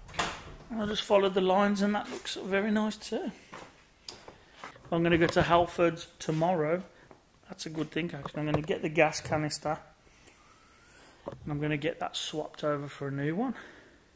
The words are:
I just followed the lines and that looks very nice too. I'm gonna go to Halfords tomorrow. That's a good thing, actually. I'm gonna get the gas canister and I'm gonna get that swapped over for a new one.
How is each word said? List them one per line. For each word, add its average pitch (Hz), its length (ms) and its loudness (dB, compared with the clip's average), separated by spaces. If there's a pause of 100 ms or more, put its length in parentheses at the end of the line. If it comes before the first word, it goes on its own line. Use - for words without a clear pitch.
(720)
I 220 140 -4
just 208 180 -2
followed 196 300 6
the 190 80 2
lines 196 400 4
and 208 140 2
that - 160 -4
looks - 240 -8
very 196 360 0
nice 214 240 2
too. 277 360 -6 (1600)
I'm 170 120 4
gonna 170 140 6
go 170 100 6
to 180 140 4
Halfords 170 640 4 (120)
tomorrow. 165 640 0 (640)
That's - 180 -10
a 170 40 -8
good 156 220 -4
thing, 170 220 -2
actually. 143 280 -8
I'm 151 40 -2
gonna 151 160 2
get 160 200 -2
the 165 80 0
gas 156 320 4
canister 156 580 -2 (1500)
and - 260 -10
I'm 147 80 -4
gonna 151 180 0
get 143 220 -4
that - 160 -6
swapped - 480 -8
over 147 240 -2
for 139 200 -8
a 135 40 -4
new 143 240 -2
one. 240 200 -2 (600)